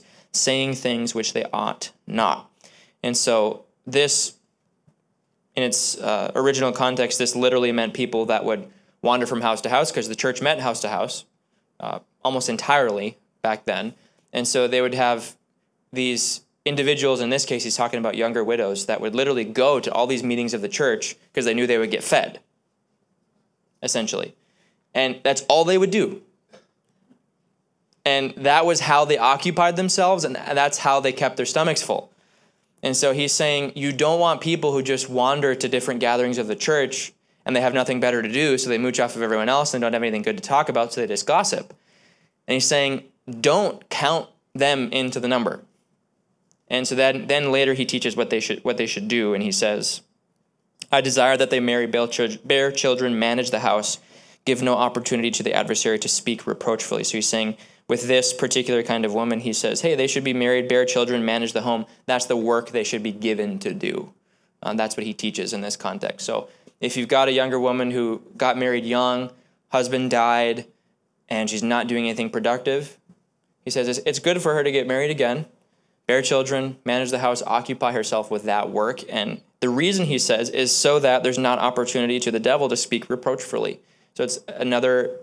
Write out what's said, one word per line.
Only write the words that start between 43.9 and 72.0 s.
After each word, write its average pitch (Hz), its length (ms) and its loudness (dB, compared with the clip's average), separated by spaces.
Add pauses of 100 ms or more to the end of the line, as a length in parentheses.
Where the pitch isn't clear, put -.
them 135 360 0
into 131 280 -2
the 120 80 -4
number. 120 340 -2 (1080)
And 127 180 -2
so 131 80 -4
then, 131 320 4
then 139 240 2
later 135 220 4
he 131 100 -2
teaches 117 320 -2
what 117 140 0
they 113 100 0
should, - 240 -4
what 104 140 0
they 113 80 0
should 107 220 -6
do, 110 260 0
and 98 100 -2
he 101 80 -2
says, - 500 -2 (920)
"I 139 100 4
desire 131 340 4
that 131 140 2
they 127 100 2
marry, 120 260 2
bear 117 220 0
chil-, 113 380 -2
bear 139 260 2
children, 127 480 0
manage 120 300 0
the 110 100 -2
house, 107 380 0 (480)
give 127 160 0
no 127 140 2
opportunity 117 560 0
to 110 120 -4
the 110 100 -2
adversary 107 460 0
to - 80 -6
speak - 400 -2
reproachfully." 107 560 -2
So - 140 -4
he's 107 100 -2
saying, 110 300 -2 (300)
with 120 200 -2
this 127 260 4
particular 123 500 0
kind 117 200 -2
of 104 120 0
woman, 117 240 0
he 117 120 -4
says, 107 300 -2
hey, 165 140 0
they 131 100 2
should 135 180 -2
be 131 100 0
married, 123 340 2
bear 123 180 4
children, 123 400 0
manage 113 280 -2
the 110 80 -2
home. 117 260 -2 (180)
That's 123 220 0
the 120 100 0
work 117 320 0
they 117 140 -2
should 107 180 -4
be 107 100 -4
given 104 480 -2
to 98 140 -6
do. - 400 -6 (480)
Um, 107 160 -4
that's 110 180 -2
what 107 120 -6
he 107 60 -6
teaches 101 400 -6
in 101 80 -6
this 104 140 -6
context. - 480 -8
So 113 260 -6 (300)
if 123 160 -4
you've 120 120 -4
got 135 220 4
a - 20 2
younger 131 280 0
woman 123 300 0
who 117 320 -2 (160)
got 127 220 0
married 123 260 -2
young, 123 460 0 (380)
husband 127 420 0
died, 120 560 2 (640)
and 110 200 -2
she's 107 140 -4
not 120 240 0
doing 117 180 -2